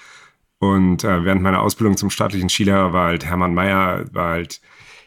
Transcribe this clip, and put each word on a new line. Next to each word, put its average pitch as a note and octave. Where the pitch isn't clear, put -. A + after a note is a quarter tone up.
Und, F#2+
äh, F2+
während F#2+
meiner F#2+
Ausbildung G#2
zum G2+
staatlichen G2
Skilehrer G2
war F2+
halt E2+
Hermann F2+
Mayer, F#2
war F2
halt E2+